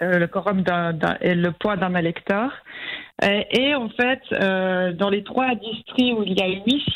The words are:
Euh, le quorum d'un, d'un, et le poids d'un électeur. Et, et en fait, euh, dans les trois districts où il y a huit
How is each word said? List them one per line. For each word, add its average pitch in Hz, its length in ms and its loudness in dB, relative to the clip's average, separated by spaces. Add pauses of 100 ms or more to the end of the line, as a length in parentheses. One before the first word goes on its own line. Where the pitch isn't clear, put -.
Euh, 180 180 2
le 170 80 2
quorum 190 360 0
d'un, 170 300 0
d'un, 170 280 0
et 180 140 2
le 175 160 2
poids 208 240 -2
d'un 185 200 0
électeur. 196 560 0 (720)
Et, 202 300 0
et 269 240 2
en 233 140 -2
fait, 247 320 0 (100)
euh, 185 600 0
dans 196 160 0
les 202 140 0
trois 254 300 0
districts 226 640 -2
où 214 60 2
il 190 160 0
y - 20 4
a 190 60 2
huit 208 340 0 (140)